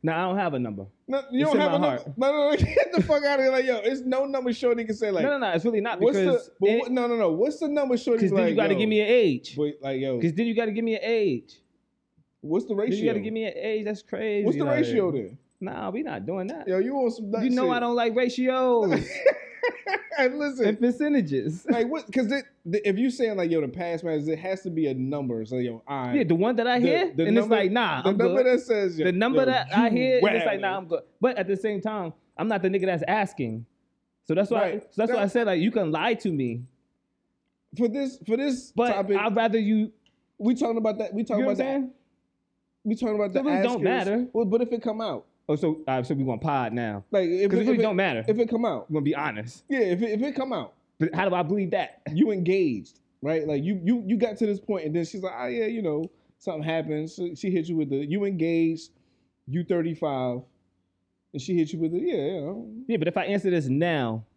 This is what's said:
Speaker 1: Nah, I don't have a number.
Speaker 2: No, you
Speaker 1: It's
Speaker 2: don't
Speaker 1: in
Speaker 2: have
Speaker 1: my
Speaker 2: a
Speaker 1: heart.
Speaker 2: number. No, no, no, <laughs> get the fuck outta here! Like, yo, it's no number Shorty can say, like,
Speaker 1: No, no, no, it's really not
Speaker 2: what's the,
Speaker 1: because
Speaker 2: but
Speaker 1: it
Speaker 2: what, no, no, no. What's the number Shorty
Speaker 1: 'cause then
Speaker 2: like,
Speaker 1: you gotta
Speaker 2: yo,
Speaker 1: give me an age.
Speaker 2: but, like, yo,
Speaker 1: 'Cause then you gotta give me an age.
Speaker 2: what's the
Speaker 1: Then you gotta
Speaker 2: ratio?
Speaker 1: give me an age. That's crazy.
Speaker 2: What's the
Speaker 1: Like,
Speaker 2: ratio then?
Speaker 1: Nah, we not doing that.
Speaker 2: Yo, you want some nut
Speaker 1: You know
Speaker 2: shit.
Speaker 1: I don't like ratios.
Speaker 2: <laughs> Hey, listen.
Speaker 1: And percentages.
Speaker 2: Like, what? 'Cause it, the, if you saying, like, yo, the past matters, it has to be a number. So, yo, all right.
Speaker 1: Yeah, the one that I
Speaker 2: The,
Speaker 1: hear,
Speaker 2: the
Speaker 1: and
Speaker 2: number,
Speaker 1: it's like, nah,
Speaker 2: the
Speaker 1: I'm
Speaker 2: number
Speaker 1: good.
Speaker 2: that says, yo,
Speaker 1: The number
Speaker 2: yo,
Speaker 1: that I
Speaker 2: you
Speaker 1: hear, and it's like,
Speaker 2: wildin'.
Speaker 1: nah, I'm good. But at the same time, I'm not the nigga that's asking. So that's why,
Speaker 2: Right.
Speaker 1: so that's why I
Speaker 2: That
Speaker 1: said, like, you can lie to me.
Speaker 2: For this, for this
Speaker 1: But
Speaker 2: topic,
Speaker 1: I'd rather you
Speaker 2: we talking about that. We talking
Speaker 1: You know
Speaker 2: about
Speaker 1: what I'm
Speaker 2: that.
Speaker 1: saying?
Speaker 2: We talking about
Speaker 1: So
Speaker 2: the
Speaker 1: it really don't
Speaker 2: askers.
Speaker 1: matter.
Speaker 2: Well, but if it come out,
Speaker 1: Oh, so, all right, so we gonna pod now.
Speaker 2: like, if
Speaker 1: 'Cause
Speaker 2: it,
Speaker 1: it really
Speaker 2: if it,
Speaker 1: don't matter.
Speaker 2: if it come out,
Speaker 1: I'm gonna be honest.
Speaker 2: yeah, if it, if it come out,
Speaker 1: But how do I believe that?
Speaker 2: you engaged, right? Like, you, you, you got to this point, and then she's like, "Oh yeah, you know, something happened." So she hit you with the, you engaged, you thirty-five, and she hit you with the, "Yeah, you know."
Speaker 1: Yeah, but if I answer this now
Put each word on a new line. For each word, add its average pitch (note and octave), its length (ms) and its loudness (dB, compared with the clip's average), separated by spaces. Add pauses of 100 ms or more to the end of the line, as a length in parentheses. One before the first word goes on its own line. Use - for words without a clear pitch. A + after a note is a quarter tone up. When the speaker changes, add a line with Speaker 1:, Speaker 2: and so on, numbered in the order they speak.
Speaker 1:
Nah, D#3+ 200 0
I F#3 60 -2
don't F#3+ 80 0
have F3+ 160 0
a C3 60 -2
number. G#2 260 -6 (220)
Speaker 2:
No, C4+ 140 -2 (100)
you B3 100 2
Speaker 1:
It's D4+ 100 4
Speaker 2:
don't C#4 40 4
Speaker 1:
in D4 60 4
Speaker 2:
have D4 100 4
Speaker 1:
my C#4+ 60 2
Speaker 2:
a C#4+ 120 4
Speaker 1:
heart. B3 160 -4
Speaker 2:
number. C#3 120 -12
No, C4 140 2
no, D4 200 4
no, D4 40 4
<laughs> - 200 2
get G4+ 180 4
the E4 80 4
fuck D4 240 2
outta C#4+ 180 2
here! C4 80 6
Like, C4 140 2
yo, B3 120 2
it's A#3 240 -2
no C4 240 0
number C4 280 -2
Shorty A#3 320 0
can A3 100 -4
say, G#3+ 160 -2
like, F#3 120 0
Speaker 1:
No, C#4 80 2
no, C#4+ 80 0
no, A3+ 120 0
it's E3+ 140 0
really A3 160 2
not A#3 180 -4
Speaker 2:
what's A3 160 4
the, G3 100 2
Speaker 1:
because - 260 0 (100)
Speaker 2:
but G3 80 6
Speaker 1:
it A3+ 100 4
Speaker 2:
what, B3 120 -4
no, B3 160 0
no, A#3 100 0
no. G3 160 2
What's B3+ 260 0
the D#4+ 80 -2
number C#4 300 0
Shorty A#3 240 2
Speaker 1:
'cause F#3+ 100 4
then G3 100 4
Speaker 2:
like, - 100 4
Speaker 1:
you D#3 40 0
gotta G3+ 180 2
Speaker 2:
yo, F#3 60 0
Speaker 1:
give A3 100 2
me G#3+ 120 4
an G#3+ 80 2
age. F#3 480 2
Speaker 2:
but, D3 240 -2
like, C3+ 180 -4
yo, C3 220 -2
Speaker 1:
'Cause E3 120 2
then G#3+ 120 0
you A#3 100 -2
gotta A3 160 0
give A3+ 140 -2
me A3+ 80 0
an A3 100 -4
age. G#3 560 -2 (840)
Speaker 2:
what's D#3 240 -2
the G#3+ 100 -4
Speaker 1:
Then G#3+ 160 0
you G#3 140 0
gotta - 100 4
Speaker 2:
ratio? G3+ 80 -4
Speaker 1:
give A3 100 -6
me A3 120 -4
an G3+ 120 -8
age. G#3+ 280 -4
That's G#3 180 -6
crazy. G#3 420 -2
Speaker 2:
What's C4+ 120 2
the D#4 80 0
Speaker 1:
Like, C#4+ 100 2 (100)
Speaker 2:
ratio G3 260 0
then? A#2 260 -6 (220)
Speaker 1:
Nah, G3 300 -8
we A3+ 140 -6
not G3 220 -8
doing F#3+ 220 -6
that. D4 220 -10
Speaker 2:
Yo, F#3 80 0
you A#3 180 0
want B3 200 0
some G#3 160 -8
nut A3 120 -2
Speaker 1:
You C4 60 2
know B3+ 140 2
Speaker 2:
shit. - 100 2
Speaker 1:
I A#3+ 80 0
don't A#3+ 140 0
like A#3 200 0
ratios. B3 1000 2
Speaker 2:
<laughs> - 40 -8 (960)
Hey, C4 140 2
listen. C#4 360 -2
Speaker 1:
And G#3 140 2
percentages. A3+ 880 0
Speaker 2:
Like, A#3 200 2
what? C#4+ 220 -8
'Cause A#3 200 0
it, - 140 -2 (200)
the, G#3 220 -2
if G3 100 2
you B3 140 2
saying, A3+ 260 -2
like, E3+ 140 0
yo, D#3+ 100 2
the C#3+ 60 -2
past E3+ 360 -6
matters, D#3 240 -2
it D#3 120 -2
has F#3+ 240 -6
to F#3 80 -6
be D#3+ 160 0
a C3+ 80 0
number. C3 500 -4
So, B2 120 -6
yo, A#2 300 -4
all C3+ 200 -6
right. B2 80 -2
Speaker 1:
Yeah, C4 80 4
the E3 100 2
one G#3+ 220 2
that A3+ 100 0
I B3 140 2
Speaker 2:
The, B3 80 2
Speaker 1:
hear, E4+ 260 2
Speaker 2:
the D#3+ 120 0
Speaker 1:
and G#3 100 4
Speaker 2:
number, A3+ 200 4
Speaker 1:
it's G3+ 100 2
like, F#3 60 2
nah, G3 300 0
Speaker 2:
the F#3+ 80 2
Speaker 1:
I'm G3+ 80 2
Speaker 2:
number F#3+ 260 4
Speaker 1:
good. B3+ 160 6
Speaker 2:
that - 60 -4
says, G3 320 0
yo, D#3 80 2
Speaker 1:
The F3+ 60 4
number A3+ 300 2
Speaker 2:
yo, C4 40 4
Speaker 1:
that B3 300 2
I A#3 140 6
Speaker 2:
you A3 80 2
Speaker 1:
hear, B3+ 200 4
and G#3 180 4
it's - 100 2
like, G3+ 120 0
Speaker 2:
wildin'. G3 40 -6
Speaker 1:
nah, G3 160 -2
I'm F#3 100 -10
good. D#3+ 140 -2 (200)
But B3 160 2
at F#3+ 100 -2
the G3 80 0
same G3+ 260 -4
time, G3+ 320 -6 (220)
I'm G3+ 120 -2
not G3+ 160 0
the F#3+ 60 2
nigga F#3+ 180 2
that's E3+ 200 0
asking. C3 600 -2 (580)
So D#3+ 80 -2
that's G3 160 2
why, A3+ 120 2 (100)
Speaker 2:
Right. G#3 100 -6
Speaker 1:
so - 60 -20 (160)
that's A3+ 80 0
why B3 80 2
I G3+ 60 2
Speaker 2:
That F#3+ 60 -2
Speaker 1:
said, A#3+ 140 2
like, F#3 160 2
you G3+ 80 2
can F#3 220 0
lie F#3 240 0
to G#3+ 160 -2
me. B2 320 -2 (1120)
Speaker 2:
For A#3 100 2
this, C4 380 -4
for A3 120 0
this C4+ 380 -2
Speaker 1:
But A#3 180 2
Speaker 2:
topic, G3 240 0
Speaker 1:
I'd G#3 180 0
rather A3+ 240 2
you G#3+ 320 2 (480)
Speaker 2:
we A#3 160 2
talking A#3 220 0
about G#3+ 220 0
that. G#3 140 -6
We A3 100 -2
talking G#3+ 180 0
Speaker 1:
You C4 40 2
know C4 60 2
Speaker 2:
about - 120 0
Speaker 1:
what C4+ 100 -2
I'm C#4 80 0
Speaker 2:
that. B3+ 60 -4
Speaker 1:
saying? - 60 -14 (920)
Speaker 2:
We A3 100 0
talking A3 200 -2
about G#3 180 0
Speaker 1:
So - 0 -
Speaker 2:
the C4+ 60 2 (100)
Speaker 1:
it - 20 2
really - 120 2
don't A#3+ 120 2
Speaker 2:
askers. F3+ 80 -2
Speaker 1:
matter. G#3+ 500 2
Speaker 2:
Well, A3+ 120 2
but G#3+ 160 2
if A#3+ 100 -2
it A#3 100 -2
come A3 200 -4
out, E3+ 240 -6 (240)
Speaker 1:
Oh, D3+ 60 4
so, D#3 200 0 (120)
all C3 80 0
right, B2+ 100 0
so D#3 80 -2
we C#3 120 0
gonna B2 140 -2
pod C3+ 340 -2
now. A2 360 -4
Speaker 2:
like, F#3+ 200 2
if F#3+ 200 2
Speaker 1:
'Cause F#3+ 100 2
Speaker 2:
it, - 20 2
Speaker 1:
it G#3+ 60 0
really C4 80 4
Speaker 2:
if A3+ 40 0
it, A3+ 40 4
Speaker 1:
don't G#3+ 120 0
matter. D3 320 0
Speaker 2:
if G#3+ 100 2
it A3+ 120 0
come A#3 160 0
out, C#3 240 -4
Speaker 1:
I'm D3+ 60 -2
gonna D3 100 0
be D3 100 0
honest. A#2+ 540 -6
Speaker 2:
yeah, C4+ 100 0
if F#3 220 2
it, A#3 80 -2
if G#3 120 -2
it C#4 140 -4
come C4+ 160 -4
out, D3+ 220 -6 (260)
Speaker 1:
But D#3+ 160 0
how F#3 140 2
do F3+ 60 0
I F3+ 60 0
believe F3+ 300 -2
that? - 300 -4 (120)
Speaker 2:
you G3+ 180 4
engaged, F3+ 680 0 (220)
right? D#3 260 -2
Like, D3 160 -2
you, F#3+ 180 -2
you, A3 240 0
you G#3 120 0
got G#3+ 220 0
to A#3 60 2
this G3+ 140 -2
point, F#3 260 -6
and D3+ 100 -4
then E3+ 100 -2
she's F#3 180 -12
like, F#3 140 -6
"Oh B3 100 -6
yeah, A#3 200 -2
you A3+ 140 -6
know, D#3+ 300 -4 (260)
something D#3 260 -8
happened." D#3+ 460 -4
So F3 240 -6
she E3+ 160 -6
hit E3+ 200 0
you E3 80 -2
with D3+ 120 -2
the, C3+ 60 -2 (100)
you F#3+ 200 -2
engaged, E3 640 0 (580)
you E3 160 -2
thirty-five, D3+ 800 -2 (920)
and D3 80 -8
she F3+ 140 -2
hit D#3+ 160 0
you D#3+ 80 -6
with D#3+ 140 -2
the, F3+ 60 -2
"Yeah, D#4+ 160 -2
you D#3+ 260 -2
know." G#3 280 -8 (180)
Speaker 1:
Yeah, A3+ 100 0
but D#3 100 0
if E3+ 100 -4
I F3+ 80 -2
answer G3 240 0
this E3 180 0
now C3 580 0 (100)